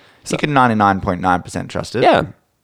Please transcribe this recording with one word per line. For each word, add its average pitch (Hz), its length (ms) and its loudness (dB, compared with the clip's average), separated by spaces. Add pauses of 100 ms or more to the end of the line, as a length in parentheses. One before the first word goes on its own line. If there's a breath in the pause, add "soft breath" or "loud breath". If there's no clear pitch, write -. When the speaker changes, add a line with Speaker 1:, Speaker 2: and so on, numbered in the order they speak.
(240 soft breath)
Speaker 1:
So - 100 -6
Speaker 2:
You 180 40 -4
can 151 140 -4
ninety-nine 110 480 4
point 92 200 -4
nine 90 220 0
percent - 280 -8
trust - 260 -8
it. 123 60 0
Speaker 1:
Yeah. - 240 2 (380)